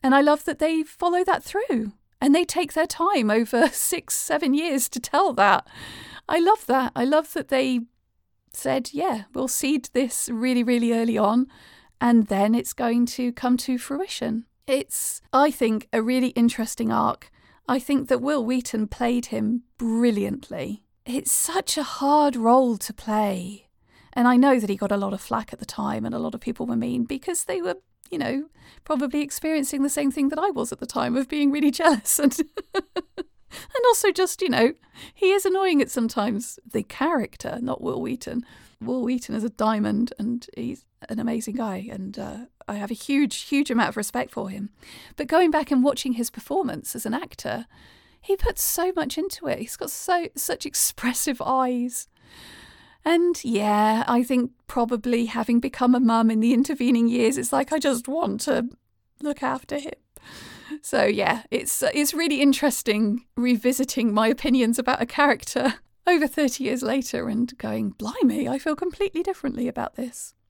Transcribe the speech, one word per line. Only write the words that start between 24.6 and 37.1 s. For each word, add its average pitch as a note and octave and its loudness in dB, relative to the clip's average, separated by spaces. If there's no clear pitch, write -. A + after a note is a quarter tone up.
that G#3 -2
he F#3+ 0
got G3 -2
a G3+ 0
lot G3 -2
of G3 -8
flack - -6
at - -16
the - -14
time, - -6
and - -6
a - -4
lot - -6
of - -12
people A#3+ -6
were A#3+ -2
mean A#3+ -2
because C#4 -6
they F#4 -4
were, F4+ -4
you F4 -6
know, C#4+ -4
probably D4 -2
experiencing D4 -2
the C#4+ 2
same C#4 0
thing C#4 0
that D4+ -2
I F#4+ 0
was A#3+ -4
at - -10
the B3 -10
time B3 -2
of C4+ -2
being D4 2
really D4 2
<laughs> - -6
jealous D4 4
and, C#4+ 4
<laughs> - -12
and - -6
also G#4+ 6
just, F#4 0
you F#4 0
know, B3 4
he F#4+ 2
is G4 2
annoying F#4 4
at - -2
sometimes. A3+ -4
The - -4
character, - -4